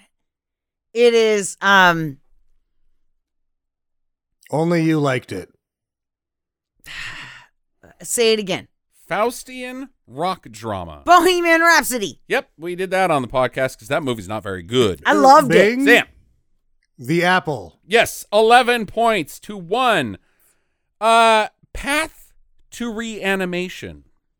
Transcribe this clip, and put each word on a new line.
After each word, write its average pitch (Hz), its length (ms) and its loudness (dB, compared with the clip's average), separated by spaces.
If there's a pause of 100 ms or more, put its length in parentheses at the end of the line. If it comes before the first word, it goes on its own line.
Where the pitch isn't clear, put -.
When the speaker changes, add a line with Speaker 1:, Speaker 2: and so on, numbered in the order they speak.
Speaker 1:
it. - 80 -20 (840)
It 233 220 4
is, 220 480 0
um, 175 560 4 (2250)
Speaker 2:
Only 165 340 0
You 160 160 2
Liked 131 320 -4
It. 90 180 -10 (1400)
Speaker 1:
<sighs> - 40 -20 (1120)
Say 226 320 0
it 214 40 0
again. 175 300 -8 (400)
Speaker 3:
Faustian 254 840 -8 (180)
rock 170 420 -8
drama. 95 540 -10
Speaker 1:
Bohemian 349 560 4
Rhapsody. 254 680 0
Speaker 3:
Yep, 254 320 -6
we 175 160 -10
did 180 160 -8
that 185 200 0
on 143 120 0
the 120 60 -10
podcast 131 500 -4
'cause 110 100 -20
that 156 140 -4
movie's 117 240 -6
not 107 160 -10
very 92 220 -10
good. 107 420 0
Speaker 1:
I 247 60 2
loved 277 420 6
it. 202 220 4
Speaker 2:
Bing. 277 100 -2
Speaker 3:
Sam. 226 200 4 (920)
Speaker 2:
The 160 240 -2
Apple. 170 640 -2
Speaker 3:
Yes, 196 460 0
eleven 233 540 4
points 220 540 -2
to 208 160 -16
one. 180 640 -2 (840)
Uh, 226 480 4 (240)
Path 302 600 -6 (400)
to 233 200 -8
Reanimation. 185 1120 -6 (360)